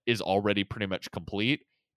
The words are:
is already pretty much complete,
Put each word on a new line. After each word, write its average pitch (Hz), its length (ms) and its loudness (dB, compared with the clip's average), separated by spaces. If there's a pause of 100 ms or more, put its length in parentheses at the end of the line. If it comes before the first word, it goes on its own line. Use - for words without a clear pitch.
is 117 160 2
already 101 440 2
pretty 107 200 -4
much 95 280 -6
complete, 104 520 -2 (320)